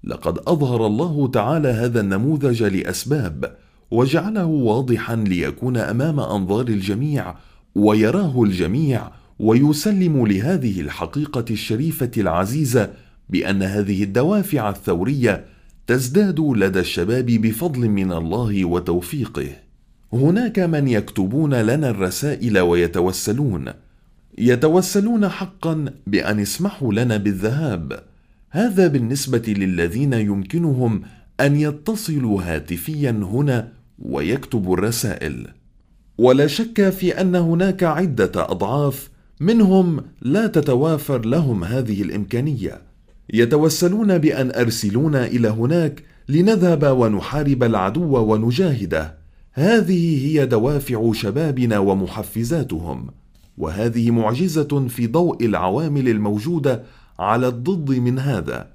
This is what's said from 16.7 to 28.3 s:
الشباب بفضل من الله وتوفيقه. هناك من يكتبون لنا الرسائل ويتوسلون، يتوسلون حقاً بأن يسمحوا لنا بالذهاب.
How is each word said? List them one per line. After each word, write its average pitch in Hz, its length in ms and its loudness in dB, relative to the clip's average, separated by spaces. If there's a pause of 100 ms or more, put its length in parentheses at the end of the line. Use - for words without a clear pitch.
الشباب 104 460 0
بفضل 120 640 0
من 95 220 0
الله 95 540 -2
وتوفيقه. 87 840 -4 (640)
هناك 190 460 2
من 160 280 0
يكتبون 120 680 0
لنا 123 360 0
الرسائل 104 680 -2
ويتوسلون، 90 1040 0 (720)
يتوسلون 185 920 2
حقاً 165 560 -6 (220)
بأن 104 320 0
يسمحوا 131 540 -2
لنا 113 240 2
بالذهاب. 98 880 -2 (480)